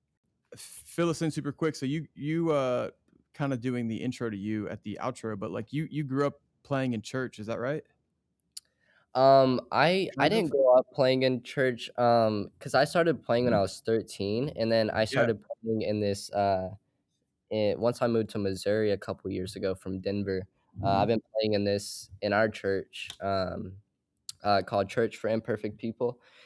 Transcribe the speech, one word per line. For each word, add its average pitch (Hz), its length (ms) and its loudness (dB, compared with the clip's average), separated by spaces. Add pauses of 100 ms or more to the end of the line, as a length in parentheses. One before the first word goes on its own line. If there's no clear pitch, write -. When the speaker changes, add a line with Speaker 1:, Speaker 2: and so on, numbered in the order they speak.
(560)
Speaker 1:
Fill - 540 -4
us 160 120 -4
in 160 100 0
super 143 200 -6
quick. 156 240 -2
So - 100 -6
you, 147 280 -4
you, 160 380 -2
uh, 127 400 0 (420)
kinda 139 240 -2
doing 120 300 -2
the 110 160 -2
intro 123 260 -4
to 101 80 -6
you 104 320 -4
at 107 140 -10
the 107 180 -8
outro, 113 380 -6
but, 104 120 -8
like, 110 220 -8
you, 151 160 -4
you 151 140 -6
grew 139 240 0
up - 140 -8 (220)
playing 131 300 -2
in 107 80 -4
church, 127 380 -8
is 104 80 -10
that 110 120 -6
right? 135 240 -6 (1300)
Speaker 2:
Um, 131 460 8 (100)
I, 165 460 2
I 147 100 4
Speaker 1:
Kind 202 60 2
of? 220 100 2
Speaker 2:
didn't 156 60 -2
grow 135 260 6
up 131 160 4
playing 131 320 4
in 127 200 2
church, 127 460 -2 (100)
um, 113 600 2
'cause - 140 -6
I 135 120 4
started 170 380 0
playing 123 220 2
when 117 80 4
I 101 80 4
was 95 200 -2
thirteen, 113 720 -2
and 113 160 -2
then 113 180 4
I 110 200 0
Speaker 1:
Yeah. 120 180 2
Speaker 2:
started 107 120 0 (220)
playing 110 220 -2
in 104 160 0
this, 101 320 -2
uh, 95 400 0 (800)
eh, 104 240 2
once 117 260 0
I 123 60 4
moved 113 240 0
to 110 80 -6
Missouri 101 520 0
a 98 60 0
couple 98 340 -8
years 92 240 -6
ago 95 200 -2
from 95 260 -8
Denver, 98 460 -4 (360)
uh, 92 60 0
I've 98 180 4
Speaker 1:
Mm-hmm. - 20 2
Speaker 2:
been 113 120 2 (180)
playing 107 140 0
in 101 120 2
this, - 460 -4 (100)
in 101 120 0
our 110 160 4
church, - 720 -6
um, 95 560 -4 (640)
uh, 101 200 4
called 98 260 0
Church 113 280 0
for 107 120 -2
Imperfect 110 480 -2
People, 120 440 -4 (240)